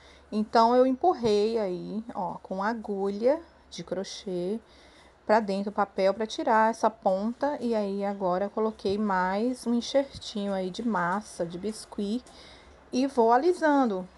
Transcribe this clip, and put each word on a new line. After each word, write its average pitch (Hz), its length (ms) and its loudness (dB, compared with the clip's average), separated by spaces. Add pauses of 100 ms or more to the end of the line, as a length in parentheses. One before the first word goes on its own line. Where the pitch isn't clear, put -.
(300)
Então, 226 460 4
eu 254 100 8
empurrei 233 720 2
aí, 180 460 -6 (100)
ó, 170 200 -6
com 190 280 -8
agulha 214 800 0 (260)
de - 140 -14
crochê 185 800 -6 (680)
pra 214 140 6
dentro 196 320 -4
do - 20 -16
papel 196 400 2
pra 220 100 -4
tirar 220 460 2
essa 226 180 0
ponta. 220 720 -2
E 233 140 -2
aí, 202 300 -2
agora, 196 400 0
eu 202 60 -4
coloquei 220 460 -2
mais 208 680 0
um 233 80 0
enxertinho 240 800 -2
aí 190 180 -4
de 226 160 -6
massa, 185 580 -2
de 170 140 -10
biscuit. 208 680 -6 (680)
E 254 160 0
vou 233 240 4
alisando. 277 840 4